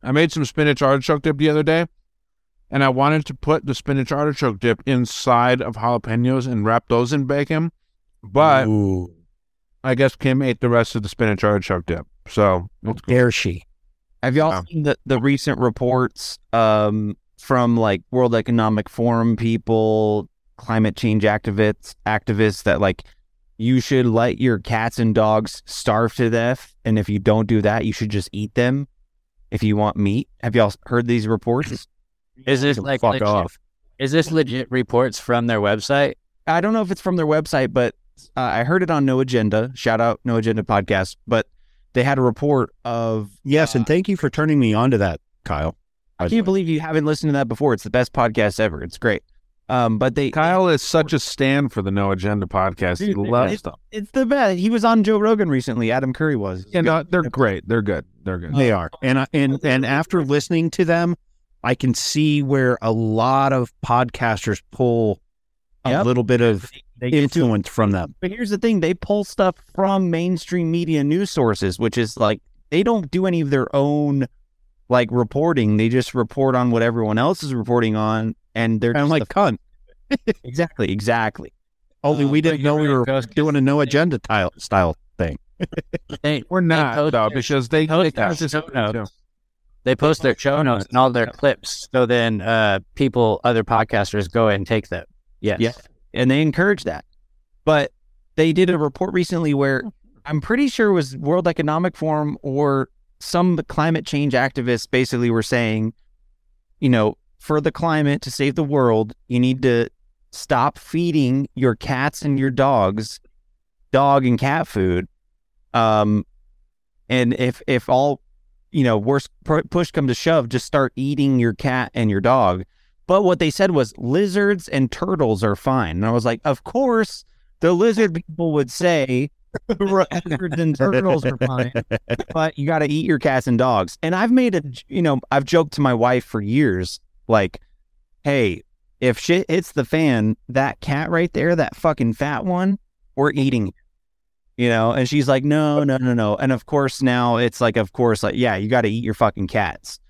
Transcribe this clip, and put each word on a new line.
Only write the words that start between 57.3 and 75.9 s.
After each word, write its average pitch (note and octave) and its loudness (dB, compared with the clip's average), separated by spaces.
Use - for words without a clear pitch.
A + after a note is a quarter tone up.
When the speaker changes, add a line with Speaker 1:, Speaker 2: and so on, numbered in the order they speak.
Speaker 1:
They're A2+ 2
good. G2 -4
They're F#2 -4
good. F2 -8
Speaker 2:
They C3 4
are. F2 -2
And C3 0
I, C3 -4
and, C#3 0
and C3 0
after D#3 0
listening D#3 0
to F#3 0
them, E3+ 0
I B2+ 2
can B2 0
see D3+ 0
where C3 2
a A2+ 0
lot A2+ 0
of B2+ -2
podcasters A#2+ -2
pull A#2 0
a B2+ -2
Speaker 3:
Yep. D3 0
Speaker 2:
little B2 2
bit A#2+ 2
of A2 0
Speaker 3:
They B2 -6
get D3+ 2
to C#3+ 0
Speaker 2:
influence A2 0
from G#2+ 0
them. D3 -2
Speaker 3:
But F#3 -4
here's G#3+ -6
the G#3 -2
thing. A3+ 2
They E3 0
pull G3+ -2
stuff F#3+ 0
from G3 0
mainstream E3+ -2
media E3 0
news F3 0
sources, G#2+ 0
which A2+ -2
is, A2+ -2
like, A2 0
they E3+ 2
don't G3+ 0
do F#3 0
any F3 0
of C#3+ -2
their C3+ 0
own, C#3+ 0
like, B2 2
reporting. B2 2
They A2 2